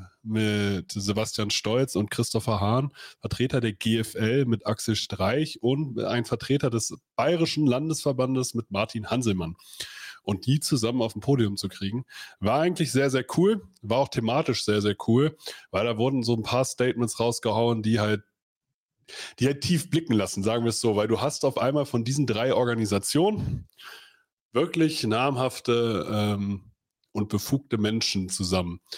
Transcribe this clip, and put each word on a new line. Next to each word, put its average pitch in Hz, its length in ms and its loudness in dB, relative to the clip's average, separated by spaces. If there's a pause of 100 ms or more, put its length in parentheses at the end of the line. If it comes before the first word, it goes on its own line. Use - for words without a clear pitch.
(220)
mit 104 680 0
Sebastian 104 580 -4
Stolz 123 440 0
und 104 160 0
Christopher 113 480 -2
Hahn, 120 320 0 (300)
Vertreter 127 400 -2
der 110 140 0
G 113 240 0
F 110 160 -4
L 123 320 2
mit 113 200 -2
Axel 107 300 0
Streich 113 680 -2
und 131 380 0
ein 113 240 0
Vertreter 135 460 0
des 113 260 -2 (200)
Bayerischen 156 500 2
Landesverbandes 131 880 0
mit 117 160 -6
Martin 104 400 -4
Hanselmann. 98 460 0 (680)
Und - 240 -4
die 143 140 2
zusammen 120 420 0
auf 110 100 0
dem 104 80 -10
Podium 110 380 2
zu 98 100 -6
kriegen, 104 380 -6 (340)
war 113 200 2
eigentlich 165 320 0
sehr, 135 180 4
sehr 127 160 0 (100)
cool, 196 260 4 (200)
war 110 160 0
auch 139 100 2
thematisch 120 560 0
sehr, 104 160 2
sehr 101 160 2 (100)
cool, 139 300 4 (340)
weil 95 140 0
da 117 140 0
wurden 127 240 2
so 117 120 2
ein 113 80 0
paar 123 220 0
Statements 120 560 0
rausgehauen, 113 640 0
die 110 180 2
halt, 107 220 0 (1160)
die 123 80 2
halt 139 140 0
tief - 300 0
blicken 156 240 0
lassen, 98 280 0
sagen 117 220 0
wir 117 60 2
es 110 100 -2
so, 110 160 2
weil 104 120 4
du 110 120 2
hast 139 240 -2
auf 135 140 0
einmal 139 260 2
von 120 200 -2
diesen 135 220 0
drei 117 280 2
Organisationen 120 1120 0 (840)
wirklich 160 520 0
namhafte... 120 1040 0
Ähm, 101 540 0 (480)
und 104 160 -2
befugte 120 480 -2
Menschen 104 520 0
zusammen. 90 520 -2 (180)